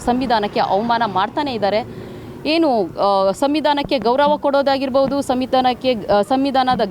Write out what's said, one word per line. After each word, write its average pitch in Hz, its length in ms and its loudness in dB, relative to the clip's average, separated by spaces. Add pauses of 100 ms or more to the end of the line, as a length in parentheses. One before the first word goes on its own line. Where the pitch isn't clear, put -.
ಸಂವಿಧಾನಕ್ಕೆ 240 540 0
ಅವಮಾನ 226 460 0
ಮಾಡ್ತಾನೇ 220 480 -2
ಇದ್ದಾರೆ. 208 560 -4 (360)
ಏನು, 294 380 2
ಆ, 196 480 0
ಸಂವಿಧಾನಕ್ಕೆ 285 680 0
ಗೌರವ 285 380 2
ಕೊಡೋದಾಗಿರ್ಬೋದು, 277 840 0
ಸಂವಿಧಾನಕ್ಕೆ, 254 720 0
ಆ, 202 280 2
ಸಂವಿಧಾನದ 254 680 0